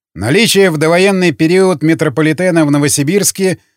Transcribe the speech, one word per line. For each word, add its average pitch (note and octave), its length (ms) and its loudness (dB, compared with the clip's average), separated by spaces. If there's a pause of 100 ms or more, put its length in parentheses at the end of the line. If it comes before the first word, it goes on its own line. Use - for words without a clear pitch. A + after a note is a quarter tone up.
(160)
Наличие F#3 560 0
в D#3 60 -4
довоенный F3+ 560 0
период F3+ 500 0
метрополитена D#3+ 800 0
в C#3+ 60 0
Новосибирске D3+ 880 -2 (180)